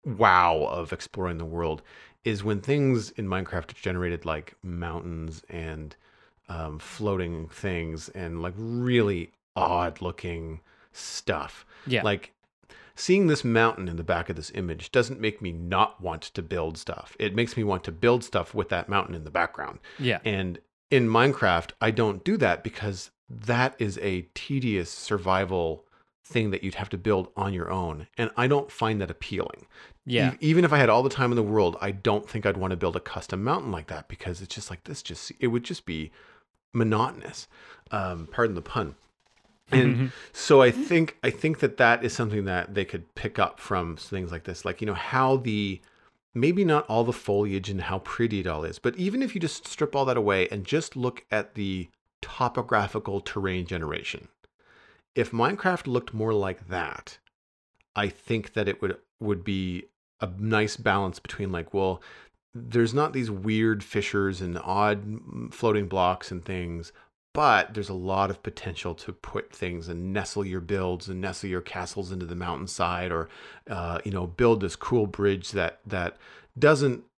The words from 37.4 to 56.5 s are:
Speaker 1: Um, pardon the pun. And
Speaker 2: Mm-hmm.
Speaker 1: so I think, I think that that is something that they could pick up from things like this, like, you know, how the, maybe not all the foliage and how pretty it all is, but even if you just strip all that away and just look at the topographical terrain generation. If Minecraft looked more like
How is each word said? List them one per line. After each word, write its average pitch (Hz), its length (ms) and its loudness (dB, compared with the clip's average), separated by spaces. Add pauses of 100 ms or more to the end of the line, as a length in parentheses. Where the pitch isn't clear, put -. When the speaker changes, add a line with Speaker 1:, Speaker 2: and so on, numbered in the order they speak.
Speaker 1:
Um, 92 380 -4
pardon 113 260 2
the 82 60 -6
pun. 82 340 -6 (760)
And 127 220 8
Speaker 2:
Mm-hmm. 127 120 2 (260)
Speaker 1:
so 139 300 8
I 123 100 10
think, 175 500 2
I 123 80 2
think 156 300 -2
that - 160 2
that 120 280 6
is 113 80 -2
something 107 340 -2
that 92 280 -2
they 98 100 0
could 87 300 -10
pick - 240 -6
up - 220 0
from 87 360 -2
things 90 360 -8
like 82 100 -8
this, - 220 -10
like, - 160 -6
you 110 80 -4
know, 101 60 -2
how 131 420 2
the, 104 440 -2 (540)
maybe 170 300 2
not 151 240 4
all 113 160 4
the 123 80 2
foliage 101 580 0
and 95 120 -4
how 90 180 -4
pretty 104 400 0
it 92 80 -2
all 78 160 -2
is, 82 160 -8
but 123 160 0
even 202 260 0
if 262 100 -2
you 196 80 -4
just - 280 -4
strip - 260 -2
all 139 120 2
that 127 100 2
away 98 320 4
and 101 160 -6
just 156 320 -2
look 123 340 -4
at 104 240 -2
the 95 340 -4 (340)
topographical 110 1000 -2
terrain 92 460 -2
generation. - 640 -6 (840)
If 117 180 0
Minecraft 170 540 0
looked 123 280 -2
more 110 200 0
like 92 340 -2